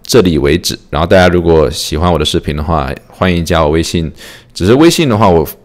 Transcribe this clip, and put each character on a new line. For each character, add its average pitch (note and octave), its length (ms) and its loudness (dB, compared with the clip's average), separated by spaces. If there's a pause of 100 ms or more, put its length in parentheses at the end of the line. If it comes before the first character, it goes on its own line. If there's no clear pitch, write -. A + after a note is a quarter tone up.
这 A#2+ 200 2
里 E2 180 0
为 C#2+ 180 0
止。 - 220 -8 (100)
然 C#2+ 100 -6
后 E2+ 80 -2
大 G2 80 2
家 F#2 120 4
如 F2 160 0
果 D#2+ 260 2
喜 - 260 -8
欢 F2 160 0
我 E2 60 0
的 D2+ 80 -2
视 E2+ 140 -2
频 D2+ 160 -6
的 D2+ 80 -8
话， D2 280 -4 (180)
欢 F#2 220 -4
迎 E2+ 140 -2
加 E2 180 0
我 D2+ 60 0
微 D#2+ 140 0
信。 D#2+ 280 -6 (420)
只 F2+ 120 -6
是 G#2 100 4
微 D#3+ 140 4
信 D#3+ 200 0
的 G#2+ 80 0
话， A2 120 2
我， E2 160 2 (200)